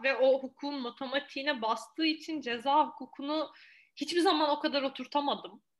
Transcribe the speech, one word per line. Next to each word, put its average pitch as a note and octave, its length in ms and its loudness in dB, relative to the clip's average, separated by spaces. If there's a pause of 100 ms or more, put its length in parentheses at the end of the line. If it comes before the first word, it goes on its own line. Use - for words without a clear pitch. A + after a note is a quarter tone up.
ve C4 140 2
o C4 260 6
hukukun C#4+ 380 -8
matematiğine C4+ 840 -4
bastığı A3+ 440 -2
için D#4 340 -4
ceza B3+ 460 2
hukukunu C#4 680 -6 (440)
hiçbir D#4+ 240 -2
zaman D#4 300 4
o D4 100 0
kadar C#4 220 0
oturtamadım. C4 800 -4 (180)